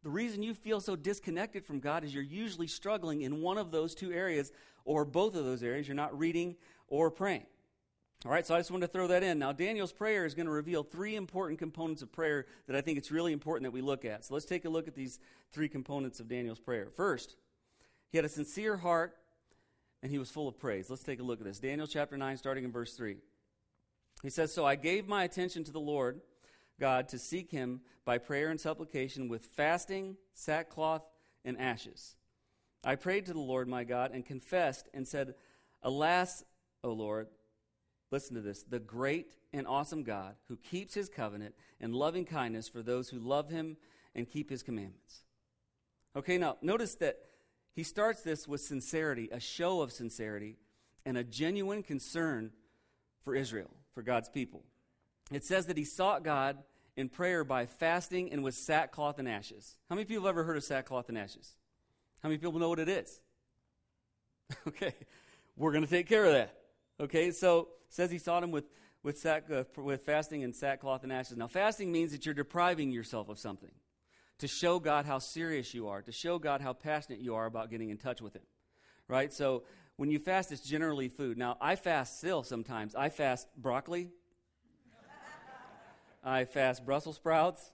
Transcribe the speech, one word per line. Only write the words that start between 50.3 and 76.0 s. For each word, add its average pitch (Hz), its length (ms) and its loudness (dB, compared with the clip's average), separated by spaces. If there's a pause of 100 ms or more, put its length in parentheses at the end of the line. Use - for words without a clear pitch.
and 131 120 0
a 120 60 0
genuine 190 600 -2
concern 135 680 -2 (680)
for 135 160 -2
Israel, 113 400 -4 (180)
for 123 80 -12
God's 117 280 0
people. 120 340 -6 (680)
It 143 120 -4
says 185 240 2
that 170 100 0
he 151 80 0
sought 196 380 2
God 139 400 2 (320)
in 131 120 -2
prayer 175 360 2
by 131 220 2
fasting 175 680 0
and 143 120 -2
with 131 120 0
sackcloth 147 640 0
and 131 100 -2
ashes. 104 480 -8 (100)
How 170 80 -2
many 208 100 0
people 208 180 -2
have 196 60 4
ever 170 140 4
heard 160 140 0
of 143 60 -4
sackcloth 131 440 -2
and 113 100 -4
ashes? - 380 -10 (640)
How 156 60 -2
many 156 120 2
people 165 200 0
know 165 80 4
what 165 120 2
it 156 100 2
is? - 320 -2 (1300)
<laughs> - 180 -8
Okay, 156 260 -2 (640)
we're 151 160 4
gonna 151 160 4
take 180 200 4
care 214 180 8
of 160 80 12
that. 120 280 4 (380)
Okay, 160 320 2
so 170 380 6 (180)
it - 60 -20
says 175 180 2
he 175 60 -2
sought 170 260 0
him 175 80 -2
with, 147 140 0 (380)
with 143 140 -2
sack-, 156 320 2
uh, 135 140 0 (140)
with 139 240 -2
fasting 151 420 2
and 123 100 -2
sackcloth 135 500 -2
and 131 100 -4
ashes. 127 240 -4
Now, 117 100 -2
fasting 202 440 2
means 165 200 2
that 143 140 -6
you're 156 100 0
depriving 156 560 2
yourself 113 380 -4
of 104 100 -10
something 98 320 -10 (680)
to 147 80 -4
show 175 320 4
God 147 260 4
how 139 140 0
serious 160 540 -4
you 113 140 -4
are, 101 140 -4